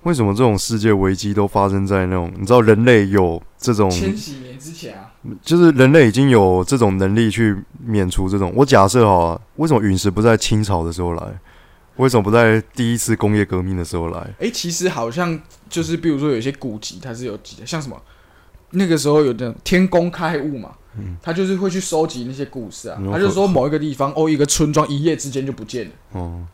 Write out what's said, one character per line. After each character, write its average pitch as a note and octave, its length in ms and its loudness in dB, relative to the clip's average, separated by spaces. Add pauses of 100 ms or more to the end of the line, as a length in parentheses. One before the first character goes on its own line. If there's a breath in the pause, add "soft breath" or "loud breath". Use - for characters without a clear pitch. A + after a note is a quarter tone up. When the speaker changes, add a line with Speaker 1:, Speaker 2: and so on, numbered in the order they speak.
Speaker 1:
为 E3+ 100 0
什 B2+ 100 0
么 G2+ 100 2
这 G#2+ 80 0
种 A2+ 160 4
世 A2 220 -4
界 A2 140 4
危 F#2+ 200 2
机 G2 200 -6
都 G2+ 120 0
发 G2+ 220 0
生 G2 180 -2
在 F#2+ 200 0
那 F#2 100 -4
种， F2+ 220 -4
你 G2 80 -8
知 A2 80 4
道 B2 80 8
人 A2 240 6
类 A#2 240 6
有 F2+ 320 0 (160)
这 - 160 -2
种 G2+ 160 2
Speaker 2:
千 F2+ 260 -2
禧 D#3 200 -14
年 B2+ 220 -18
之 C#3+ 140 -18
前 A#2+ 260 -18
啊。 G2 140 -20 (300)
Speaker 1:
就 E3 160 0
是 F3 140 8
人 C3 200 6
类 D3 160 8
已 G#2+ 40 4
经 C3+ 180 2
有 F#2 340 6
这 C3+ 140 -2
种 G#2 200 2
能 F#2+ 160 0
力 A2+ 160 2
去 G#2+ 240 2 (300)
免 G#2 260 0
除 F#2+ 200 -2
这 G2+ 80 -2
种， F#2+ 180 -2
我 C3+ 100 6
假 A2 220 6
设 A#2 180 4
好 F2 260 4
了， E2+ 100 -8 (160)
为 D#3 100 -2
什 D#3 60 2
么 G#2+ 100 2
陨 F#2+ 140 0
石 G2+ 120 0
不 F#2+ 120 -2
在 A2+ 160 4
清 G#2+ 260 0
朝 F#2+ 220 -2
的 E2 80 -8
时 F2 80 -8
候 F2 100 -4
来？ E2+ 100 -6 (760 soft breath)
为 C3 100 2
什 B2 80 0
么 G#2+ 80 4
不 G2+ 80 0
在 A2 320 4 (100)
第 A#2 200 -2
一 A#2+ 40 -2
次 A2 160 -2
工 G#2 220 0
业 G#2 80 2
革 F#2 180 -4
命 F#2 140 -6
的 F2 80 -4
时 F2 140 -8
候 E2+ 100 -4
来？ F2 320 -10
Speaker 2:
欸， A3 100 -4
其 F3 220 -8
实 F3+ 160 -4
好 A#2+ 240 -6
像 E3 260 -6 (300)
就 E3+ 160 -6
是 E3 140 -6
比 E3 100 -4
如 D3 100 0
说 D3 120 -2
有 B2 100 -2
些 A#2+ 140 -4
古 G#2+ 260 -10
籍 - 240 -14
它 B2+ 100 -14
是 A#2+ 120 -14
有 G#2 140 -10
记 - 200 -20
的， A2 60 -20
像 D#3+ 160 -8
什 C3+ 80 -12
么， - 120 -18 (680 soft breath)
那 F#3 180 0
个 E3 100 2
时 C#3+ 120 -2
候 D3+ 120 4
有 C3 120 2
那 A2 60 -8
种 A#2+ 140 -6 (120)
《天 F#3 200 2
工 F3 240 0
开 E3+ 280 -6
物》 C#3+ 200 -6
嘛， G#2 140 -14 (260)
Speaker 1:
嗯。 F#2+ 240 -10
Speaker 2:
他 E3 120 -8
就 F#3+ 120 -2
是 F#3+ 120 -2
会 F#3+ 120 -2
去 F3+ 80 -6
收 D#3+ 300 -2
集 B2 180 -10
那 B2+ 80 -10
些 C#3 120 -8
故 A#2 260 -12
事 - 160 -16
啊， F2 140 -12
Speaker 1:
嗯。 G2 100 -4
Speaker 2:
他 C3 80 -2
就 G3 100 0
说 F#3+ 160 0
某 D3+ 220 2
一 - 20 -2
个 D3+ 80 -2
地 D3+ 160 -4
方， C#3 220 -4
哦， D#3+ 140 0
一 D#3 80 2
个 C#3+ 80 2
村 D3+ 260 0
庄 D3+ 160 0
一 C#3+ 160 -4
夜 D#3+ 140 2
之 C#3 120 -10
间 C3 160 -6
就 C3+ 60 -6
不 G#2+ 140 -12
见 A2+ 220 -10
了。 A2 40 -20 (220)
Speaker 1:
哦。 F2 400 -10